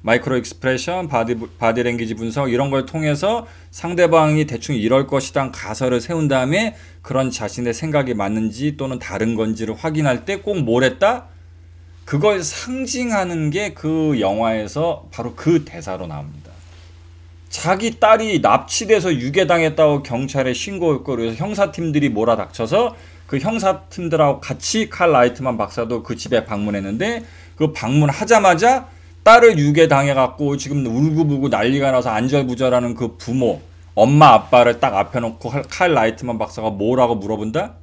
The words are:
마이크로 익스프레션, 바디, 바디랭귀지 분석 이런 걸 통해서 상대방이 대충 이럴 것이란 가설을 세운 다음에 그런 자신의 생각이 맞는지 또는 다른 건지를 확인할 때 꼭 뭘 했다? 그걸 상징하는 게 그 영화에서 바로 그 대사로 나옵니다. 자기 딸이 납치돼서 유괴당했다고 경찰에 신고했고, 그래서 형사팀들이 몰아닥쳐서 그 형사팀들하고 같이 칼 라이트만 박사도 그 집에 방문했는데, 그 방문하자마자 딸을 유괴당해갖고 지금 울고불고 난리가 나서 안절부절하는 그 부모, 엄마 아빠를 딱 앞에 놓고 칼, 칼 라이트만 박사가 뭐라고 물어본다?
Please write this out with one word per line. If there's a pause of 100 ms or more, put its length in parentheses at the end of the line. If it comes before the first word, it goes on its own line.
마이크로
익스프레션,
바디, (220)
바디랭귀지
분석
이런
걸
통해서 (240)
상대방이
대충
이럴
것이란
가설을
세운
다음에 (240)
그런
자신의
생각이
맞는지
또는
다른
건지를
확인할
때
꼭
뭘
했다? (760)
그걸
상징하는
게
그
영화에서
바로
그
대사로
나옵니다. (1000)
자기
딸이
납치돼서
유괴당했다고
경찰에
신고했고,
그래서
형사팀들이
몰아닥쳐서 (320)
그
형사팀들하고
같이
칼
라이트만
박사도
그
집에
방문했는데, (320)
그
방문하자마자 (340)
딸을
유괴당해갖고
지금
울고불고
난리가
나서
안절부절하는
그
부모, (320)
엄마
아빠를
딱
앞에
놓고
칼,
칼
라이트만
박사가
뭐라고
물어본다?